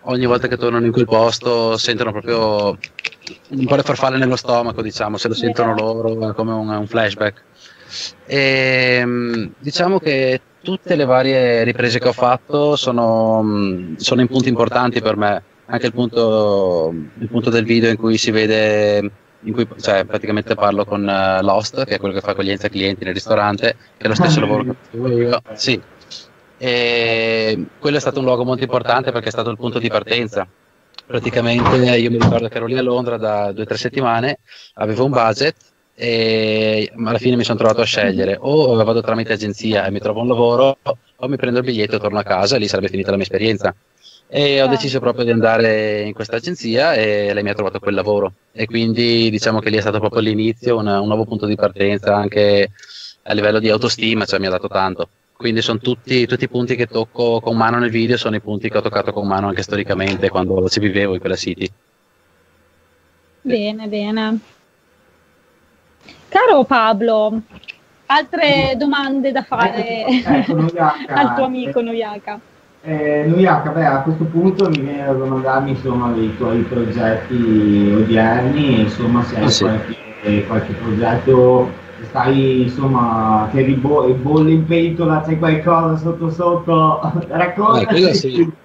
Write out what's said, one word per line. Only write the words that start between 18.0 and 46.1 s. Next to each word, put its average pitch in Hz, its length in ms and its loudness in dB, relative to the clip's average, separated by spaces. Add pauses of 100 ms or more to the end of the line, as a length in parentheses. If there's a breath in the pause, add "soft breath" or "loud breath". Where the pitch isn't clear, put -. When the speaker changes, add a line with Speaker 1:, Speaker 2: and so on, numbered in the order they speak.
Speaker 1:
si - 140 0
vede, 107 800 2 (280)
in 110 140 -8
cui, 117 140 -2 (120)
cioè, 98 260 0
praticamente 107 500 -4
parlo 101 300 0
con, 101 220 -4
eh, 95 340 0
Lost, 104 440 0
che 104 100 -4
è 95 40 -6
quello 98 140 -4
che 98 80 -4
fa 104 100 -4
accoglienza 98 380 -4
clienti 95 340 -4
nel 92 100 -6
ristorante, 104 640 0 (200 soft breath)
che - 80 -12
è - 20 2
lo 110 80 0
stesso 156 240 2
Speaker 3:
Ah, - 20 2
Speaker 1:
lavoro 107 220 0
che 127 80 -6
Speaker 3:
sì. - 180 -12
Speaker 1:
facevo 120 200 -6
io. 120 320 0 (120)
Sì. 107 300 -2 (760 loud breath)
E 113 1160 -2
quello 147 200 -2
è - 20 0
stato 139 200 -2
un 131 60 -2
luogo 123 180 0
molto 127 200 -2
importante 123 480 0
perché 113 180 -4
è - 20 -6
stato 117 180 -4
il 110 80 -6
punto 120 220 -6
di 117 80 -4
partenza. 110 600 -4 (580)
Praticamente 120 680 0 (220)
io 117 140 2
mi 117 80 0
ricordo 113 300 2
che 120 80 -8
ero 113 80 -4
lì 127 120 -4
a 127 40 -2
Londra 123 360 -2
da 104 360 -2
due 107 100 -6
o - 20 -4
tre 107 120 -6
settimane, 123 640 -2 (360 loud breath)
avevo 107 300 -2
un 143 60 0
budget 123 440 2 (380)
e 110 960 0 (140)
alla 113 120 0
fine 123 180 2
mi 120 80 0
sono 110 140 -2
trovato 113 240 2
a 110 40 2
scegliere: 98 540 0
o 135 440 2
vado 113 180 2
tramite 113 320 -2
agenzia 104 520 -2
e 95 60 -2
mi 101 80 -4
trovo 107 220 -4
un 120 60 -2
lavoro, 120 500 4 (380)
o 127 120 -8
mi 139 100 -4
prendo 123 220 0
il 123 60 -2
biglietto 110 300 -2
e 101 40 -2
torno 101 200 -2
a 98 40 -4
casa 98 340 0
e - 20 2
lì 104 80 -2
sarebbe 95 220 -2
finita 95 200 -4
la 98 60 0
mia 95 100 -2
esperienza. 101 480 -2 (580 soft breath)
E 139 300 2
ho 135 60 4
Speaker 2:
Ah. - 0 -
Speaker 1:
deciso 135 320 0
proprio 123 260 0
di 117 60 0
andare 110 720 2
in 104 120 -6